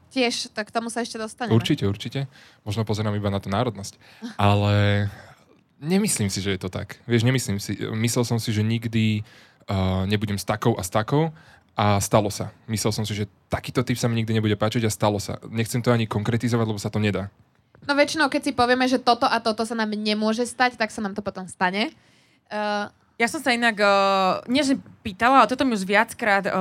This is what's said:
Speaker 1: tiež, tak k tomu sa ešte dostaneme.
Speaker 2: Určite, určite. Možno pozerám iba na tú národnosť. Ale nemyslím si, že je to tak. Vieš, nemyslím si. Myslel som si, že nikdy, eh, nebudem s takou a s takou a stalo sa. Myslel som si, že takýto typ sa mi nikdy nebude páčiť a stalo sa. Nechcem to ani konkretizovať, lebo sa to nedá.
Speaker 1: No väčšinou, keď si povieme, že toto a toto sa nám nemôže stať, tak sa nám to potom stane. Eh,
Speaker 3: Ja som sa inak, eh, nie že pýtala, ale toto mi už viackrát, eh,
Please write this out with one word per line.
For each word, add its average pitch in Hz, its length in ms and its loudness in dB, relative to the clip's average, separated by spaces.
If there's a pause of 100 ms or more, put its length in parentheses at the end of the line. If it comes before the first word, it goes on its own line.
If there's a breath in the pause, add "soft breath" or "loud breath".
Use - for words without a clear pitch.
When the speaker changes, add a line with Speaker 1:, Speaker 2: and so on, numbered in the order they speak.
(120)
Speaker 1:
tiež, 247 400 -2
tak 214 160 -8
k - 60 -20
tomu 233 180 -4
sa 233 80 -4
ešte 233 160 -8
dostaneme. 220 400 -2
Speaker 2:
Určite, - 320 0
určite. 127 400 -6 (360 soft breath)
Možno 104 200 -4
pozerám 104 320 -2
iba 101 160 -2
na 98 80 -2
tú - 80 -10
národnosť. 101 480 -4 (400 loud breath)
Ale 101 720 2 (720 loud breath)
nemyslím 170 480 0
si, 95 160 -4
že 98 120 0
je - 40 -12
to 95 120 -6
tak. - 320 -10
Vieš, 117 200 2
nemyslím 123 360 0
si. - 160 -6 (200)
Myslel 117 280 0
som 117 160 0
si, 113 120 -4
že 107 120 0
nikdy, 110 600 0
eh, 95 840 -2
nebudem 104 280 0
s - 80 -8
takou 110 320 0
a 92 80 -6
s - 80 -8
takou 143 400 0 (440 loud breath)
a 104 240 4
stalo 104 320 2
sa. - 200 -8 (160)
Myslel 110 240 -2
som 110 120 -4
si, 101 80 -6
že 104 160 -4 (240)
takýto - 320 -2
typ 123 160 -2
sa 123 80 2
mi 117 120 0
nikdy 110 120 -2
nebude 107 240 2
páčiť 110 320 0
a 107 40 0
stalo 104 280 0
sa. - 240 -8
Nechcem 113 360 -2
to 120 120 2
ani 117 160 2
konkretizovať, 117 600 0
lebo 104 120 -4
sa 107 80 -6
to 107 120 -2
nedá. 98 280 0 (560)
Speaker 1:
No 285 80 -2
väčšinou, 285 400 2
keď 294 120 0
si 294 120 -2
povieme, 254 320 2
že 254 80 2
toto 240 320 2
a 220 120 2
toto 226 280 -2
sa 240 80 -6
nám 214 160 -2
nemôže 214 560 0
stať, 247 320 -2
tak 214 80 0
sa 220 160 -8
nám 196 120 -6
to 208 80 -6
potom 190 240 -8
stane. 196 480 -2 (560 soft breath)
Eh, 208 360 -4 (280)
Speaker 3:
Ja 233 160 0
som 320 80 -6
sa 269 80 0
inak, 233 320 2
eh, 202 80 6 (560)
nie 254 160 0
že 277 160 2 (240)
pýtala, 240 400 4
ale 220 80 6
toto 262 160 -2
mi 254 80 2
už 190 160 -2
viackrát, 208 560 2
eh, 196 160 -2